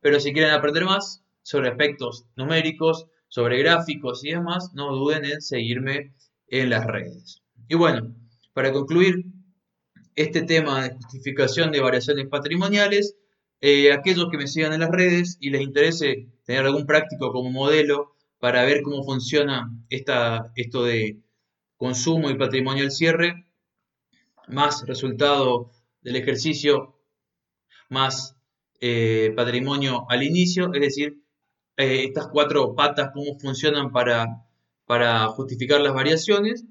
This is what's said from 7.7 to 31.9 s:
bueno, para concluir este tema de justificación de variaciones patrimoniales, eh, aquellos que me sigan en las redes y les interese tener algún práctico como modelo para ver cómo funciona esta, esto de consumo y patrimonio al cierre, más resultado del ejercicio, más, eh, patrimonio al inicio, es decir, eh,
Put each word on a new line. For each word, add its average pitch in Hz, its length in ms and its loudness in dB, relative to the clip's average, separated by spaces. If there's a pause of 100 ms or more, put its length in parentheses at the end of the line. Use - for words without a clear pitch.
bueno, 135 400 2 (380)
para 135 180 0
concluir 175 540 2 (920)
este 151 280 0
tema 151 400 0
de 123 120 -8
justificación 139 760 -2
de 143 100 0
variaciones 131 480 0
patrimoniales, 202 880 0 (460)
eh, 143 300 8
aquellos 170 400 2
que 160 60 -6
me 139 100 -6
sigan 156 260 -2
en 160 60 -2
las 165 100 0
redes 175 500 2
y 139 100 -6
les 139 120 0
interese 143 680 0 (160)
tener 131 200 -2
algún 143 200 0
práctico 147 460 0
como 127 200 -6
modelo 143 640 2 (240)
para 123 240 2
ver 143 200 4
cómo 139 200 -6
funciona 131 680 -2 (200)
esta, 120 680 -2
esto 120 280 -4
de 110 360 -2 (580)
consumo 143 520 -2
y 127 80 -2
patrimonio 131 480 -2
al 135 60 -4
cierre, 165 540 0 (1000)
más 143 400 -2
resultado 131 840 0 (300)
del 123 140 -8
ejercicio, 139 800 0 (960)
más, 135 480 -4 (420)
eh, 113 560 2
patrimonio 123 720 -2
al 127 140 2
inicio, 180 500 2
es 143 80 0
decir, 143 440 -4 (520)
eh, 131 280 0